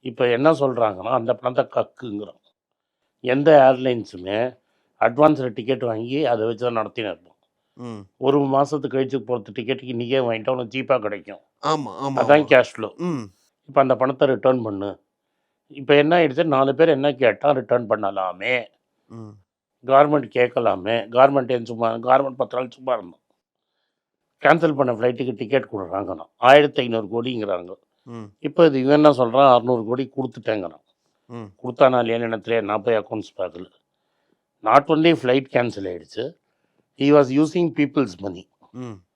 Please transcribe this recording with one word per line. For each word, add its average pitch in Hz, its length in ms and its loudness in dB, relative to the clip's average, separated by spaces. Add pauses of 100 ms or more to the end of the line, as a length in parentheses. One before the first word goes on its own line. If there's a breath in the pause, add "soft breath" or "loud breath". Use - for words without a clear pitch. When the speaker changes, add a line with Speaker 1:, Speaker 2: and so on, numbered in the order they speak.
Speaker 1:
இப்ப 123 280 -2
என்ன 131 240 2
சொல்றாங்கன்னா, 117 580 -2
அந்த 120 240 -2
பணத்தை 123 500 -4
கக்குங்கிறான். 104 560 -12 (800)
எந்த 135 520 6
ஏர்லைன்ஸுமே 120 840 -4 (420)
அட்வான்ஸ்ல 131 520 2
டிக்கெட் 117 300 -6
வாங்கி 123 440 -4
அதை 113 200 -2
வச்சு 117 260 -4
தான் 110 140 -4
நடத்தின்னு - 120 -14
இருப்போம். 101 380 -10 (380)
Speaker 2:
ம். 113 300 -14 (120)
Speaker 1:
ஒரு 139 220 0
மாசத்துக்கு 139 320 0
கழிச்சு 135 560 -4
போறது 117 260 -6
டிக்கெட்டுக்கு 123 420 -8
இன்னைக்கே 120 240 -4
வாங்கிட்டா 117 320 -4
உனக்கு 127 280 -6
சீப்பா 131 200 -2
கிடைக்கும். 104 400 -10 (240)
Speaker 2:
ஆமா, 143 280 -4 (120)
ஆமா, 139 160 -4
Speaker 1:
அதான் 143 220 6
Speaker 2:
ஆமா. 147 40 -2
Speaker 1:
கேஷ் 127 300 4
ஃப்ளோ. 107 220 -10
Speaker 2:
ம். 143 340 -6 (360)
Speaker 1:
இப்ப 143 140 -2
அந்த 127 160 2
பணத்தை 131 320 -2
ரிட்டர்ன் 127 340 0
பண்ணு. 101 380 -8 (680)
இப்ப 139 280 -2
என்ன 147 220 4
ஆயிடுச்சு? 156 280 0
நாலு 135 300 0
பேர் 165 140 4
என்ன 143 240 0
கேட்டா 127 380 0
ரிட்டர்ன் 120 380 -2
பண்ணலாமே. 101 760 -4 (420)
Speaker 2:
ம். 110 240 -16 (560)
Speaker 1:
கவர்மெண்ட் 143 400 4
கேட்கலாமே. 113 680 0
கவர்மெண்ட் 123 600 2
ஏன் 117 120 -2
சும்மா, 113 300 -4
கவர்மெண்ட் 127 420 0
பத்து 123 200 -6
நாள் 123 140 -6
சும்மா 127 220 -8
இருந்தோம். 92 260 -8 (1200)
கேன்சல் 160 360 2
பண்ண 131 160 0
ஃப்ளைட்டுக்கு 120 440 -4
டிக்கெட் 127 360 -4
கொடுக்குறாங்க 95 420 -8
நான். 82 220 -18
ஆயிரத்தி 143 460 6
ஐந்நூறு 113 400 -4
கோடிங்கிறாங்க. 101 520 -6 (280)
Speaker 2:
ம். 117 220 -16 (140)
Speaker 1:
இப்ப 147 280 2
இது 135 140 2
இவன் 131 140 2
என்ன 151 160 6
சொல்றான்? 127 440 4
அறுநூறு 120 300 0
கோடி 127 320 -4
கொடுத்துட்டேங்கிறான். 110 680 -8 (440)
Speaker 2:
ம். 117 220 -14 (140)
Speaker 1:
கொடுத்தானா 127 400 2
இல்லையான்னு 117 180 -2
எனக்கு 113 200 -4
தெரியாது. 113 260 -2
நான் 104 160 -4
போய் 113 160 0
அக்கவுண்ட்ஸ் 107 400 -8
பார்க்கல. 90 280 -10 (960)
Not 123 240 4
only 160 360 4
flight 131 280 0
cancel 117 340 -2
ஆயிடுச்சு, 95 500 -12 (600)
he 139 140 0
was 143 360 4
using 165 260 -2
people's 151 460 -2
money. 92 300 -12 (240)
Speaker 2:
ம். 117 300 -14 (140)